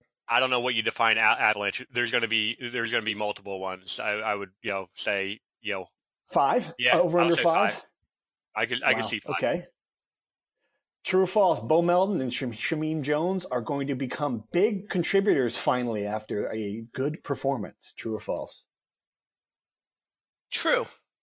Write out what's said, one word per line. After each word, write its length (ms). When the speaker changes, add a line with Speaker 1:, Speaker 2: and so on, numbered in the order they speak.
Speaker 1:
I 120
don't 100
know 100
what 140
you 80
define 360
a-, 20
avalanche. 720
There's 200
gonna 160
be, 280
there's 180
gonna 140
be 100
multiple 460
ones. 400
I, 140
I 200
would, 160
you 80
know, 240
say, 460
you 140
know. 100
Speaker 2:
Five? 480
Speaker 1:
Yeah, 200
Speaker 2:
Over 200
Speaker 1:
I'll 80
Speaker 2:
under 100
Speaker 1:
say 60
Speaker 2:
five? 320
Speaker 1:
five. 100
I 100
could, 160
I 120
could 80
Speaker 2:
Wow. 60
Speaker 1:
see 120
five. 160
Speaker 2:
Okay. 280
True 200
or 20
false? 340
Bo 220
Melton 400
and 100
Sham-, 200
Shameem 500
Jones 420
are 160
going 280
to 60
become 580
big 360
contributors 680
finally 480
after 440
a 340
good 280
performance. 760
True 180
or 40
false? 440
Speaker 3:
True. 360